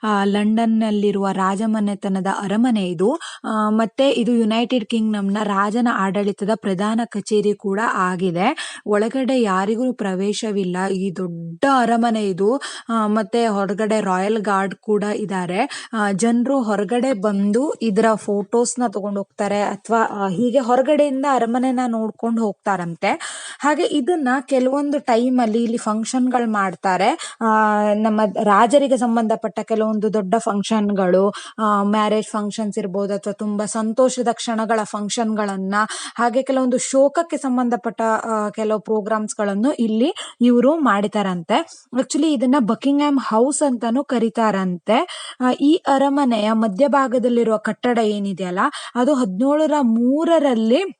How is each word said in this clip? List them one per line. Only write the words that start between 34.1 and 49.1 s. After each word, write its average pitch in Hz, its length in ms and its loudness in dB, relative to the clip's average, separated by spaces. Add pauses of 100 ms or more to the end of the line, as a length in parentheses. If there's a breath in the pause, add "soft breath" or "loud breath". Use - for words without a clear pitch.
ಕ್ಷಣಗಳ 220 500 -2
ಫಂಕ್ಷನ್‌ಗಳನ್ನ, 208 920 -4 (400 loud breath)
ಹಾಗೆ 240 280 0
ಕೆಲವೊಂದು 262 360 0
ಶೋಕಕ್ಕೆ 285 580 2
ಸಂಬಂಧಪಟ್ಟ, 247 680 -2
ಆ, 220 460 0
ಕೆಲವು 214 320 -2
ಪ್ರೋಗ್ರಾಮ್ಸ್‌ಗಳನ್ನು 214 920 -2
ಇಲ್ಲಿ 226 420 0 (260 loud breath)
ಇವ್ರು 247 360 6
ಮಾಡ್ತಾರಂತೆ. 208 1080 0 (100)
Actually 285 320 0
ಇದನ್ನ 262 320 2
ಬಕಿಂಗ್‌ಹ್ಯಾಮ್ 285 640 2
ಹೌಸ್ 247 400 2
ಅಂತಾನೂ 247 420 0
ಕರೀತಾರಂತೆ. 214 1040 0 (340 loud breath)
ಆ, 254 200 2
ಈ 294 140 4
ಅರಮನೆಯ 269 800 2
ಮಧ್ಯಭಾಗದಲ್ಲಿರುವ 233 1040 2
ಕಟ್ಟಡ 226 420 -2
ಏನಿದೆಯಲ್ಲ, 196 600 -2 (340 loud breath)
ಅದು 247 200 2